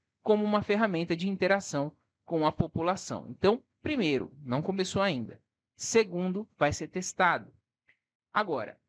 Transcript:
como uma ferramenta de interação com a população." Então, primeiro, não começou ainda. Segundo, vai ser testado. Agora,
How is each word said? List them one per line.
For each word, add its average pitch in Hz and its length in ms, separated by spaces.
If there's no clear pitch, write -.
como 214 200
uma 208 200
ferramenta 185 520
de 180 140
interação 185 640
com 156 220
a 160 40
população." 160 800
Então, 202 320
primeiro, 170 480
não 127 180
começou 190 420
ainda. 127 360
Segundo, 185 720
vai 147 160
ser 156 140
testado. 165 640
Agora, 160 560